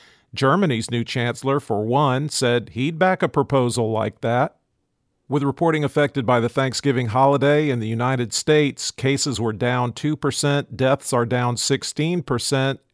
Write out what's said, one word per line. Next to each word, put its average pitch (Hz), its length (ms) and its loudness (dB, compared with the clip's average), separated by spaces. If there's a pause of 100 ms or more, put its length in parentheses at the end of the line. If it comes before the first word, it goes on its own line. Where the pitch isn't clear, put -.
(340)
Germany's 139 560 2
new 120 140 -2
chancellor, 120 560 -2
for 107 260 -2
one, 135 420 2
said 120 420 0
he'd 151 280 -4
back 185 240 2
a 170 80 0
proposal 123 600 0
like 107 300 -4
that. 123 340 0 (720)
With 139 140 0
reporting 151 420 0
affected 143 400 0
by 123 160 2
the 117 100 0
Thanksgiving 131 580 0
holiday 139 640 4
in 123 80 -2
the 110 80 -4
United 120 440 -2
States, - 600 0
cases 135 500 -2
were 113 120 -2
down 123 380 -2
two 147 240 -4
percent, 143 600 -2
deaths 131 360 0
are 120 120 2
down 123 320 0
sixteen 156 640 -2
percent, 135 580 -2 (140)